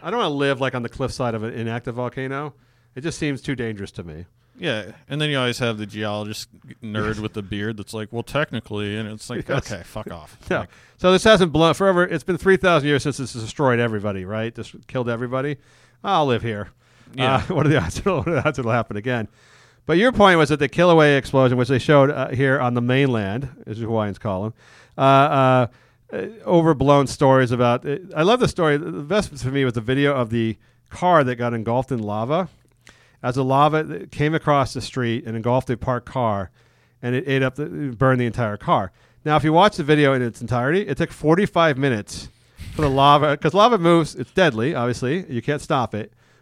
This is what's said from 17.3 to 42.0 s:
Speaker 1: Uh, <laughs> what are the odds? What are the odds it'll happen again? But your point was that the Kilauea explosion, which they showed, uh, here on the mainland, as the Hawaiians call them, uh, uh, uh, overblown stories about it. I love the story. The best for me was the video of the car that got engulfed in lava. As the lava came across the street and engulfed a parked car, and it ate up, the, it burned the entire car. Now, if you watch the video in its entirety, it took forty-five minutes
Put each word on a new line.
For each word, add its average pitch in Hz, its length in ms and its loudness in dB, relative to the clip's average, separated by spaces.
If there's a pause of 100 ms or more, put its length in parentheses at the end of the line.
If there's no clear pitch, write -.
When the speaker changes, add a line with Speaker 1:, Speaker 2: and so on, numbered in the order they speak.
Speaker 1:
Uh, 127 40 0
<laughs> - 140 -6
what 160 100 2
are 147 60 4
the 156 100 4
odds? - 240 -6
What 165 240 0
are 170 60 0
the 135 120 0
odds 151 120 0
it'll 120 140 -2
happen 113 260 -2
again? 113 300 -4 (580)
But 156 100 2
your 233 160 4
point 202 240 6
was 151 140 4
that 151 80 2
the 139 100 0
Kilauea 160 480 6
explosion, 131 400 2
which 123 120 2
they 135 100 2
showed, 139 320 6
uh, 135 180 -4
here 135 320 0
on 123 140 0
the 120 80 0
mainland, 123 680 0 (180)
as 107 140 -10
the 113 60 -8
Hawaiians 107 320 -4
call 95 240 -4
them, 110 120 -6 (440)
uh, - 20 -6
uh, 135 680 4 (460)
uh, - 40 -8 (280)
overblown 143 600 4
stories 131 440 2
about 120 360 0
it. 147 160 -6 (120)
I 156 100 -2
love 233 160 2
the 208 80 2
story. 151 280 0
The - 140 -6
best 170 520 -4
for 131 80 -6
me 139 140 0
was 127 100 0
the 120 60 -4
video 135 340 0
of 123 140 -2
the 113 300 -2 (320)
car 175 340 4
that 123 120 -2
got 120 180 -4
engulfed 117 380 -2
in 117 100 -4
lava. 117 480 -4 (720)
As 123 120 -4
the 135 100 0
lava 147 680 2
came 151 240 0
across 143 380 0
the 127 80 -8
street 117 460 -4
and 113 100 -6
engulfed 120 340 0
a 120 60 -2
parked 120 300 -6
car, 107 440 -2 (520)
and 123 120 -2
it 127 140 -2
ate 135 140 0
up, 131 140 -2
the, 147 80 -6
it 147 340 -8
burned 131 220 4
the 123 40 0
entire 110 320 -2
car. 123 360 -2 (340)
Now, 151 100 2
if 143 80 2
you 156 80 2
watch 170 240 4
the 156 80 -4
video 143 300 4
in 127 80 0
its 117 180 -6
entirety, 123 480 0
it 135 80 -4
took 165 160 -4
forty-five 165 640 2
minutes 127 540 -4 (440)